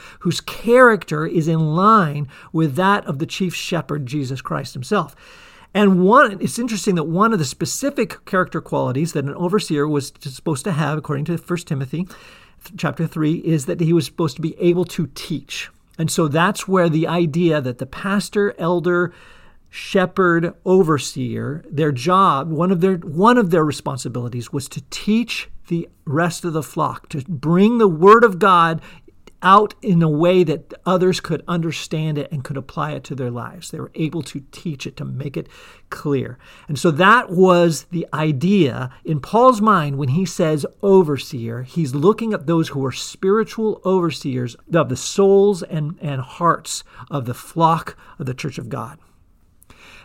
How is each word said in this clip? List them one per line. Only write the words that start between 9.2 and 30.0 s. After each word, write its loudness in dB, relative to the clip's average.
an -6
overseer -2
was -2
t-, -14
supposed -6
to -2
have, -2
according -6
to -4
First -8
Timothy -6
th-, -18
chapter -4
three, -2
is -2
that -6
he 2
was 2
supposed -4
to -10
be -6
able 2
to -4
teach. -10
And -2
so 0
that's 0
where 2
the 0
idea 0
that -6
the -8
pastor, -2
elder, 0
shepherd, 0
overseer, 0
their 0
job, 2
one 2
of 0
their, 2
one 2
of 2
their 4
responsibilities -6
was -6
to -12
teach -4
the -4
rest -2
of -4
the -4
flock, -6
to -8
bring 4
the 6
word 8
of 0
God 4
out 6
in 2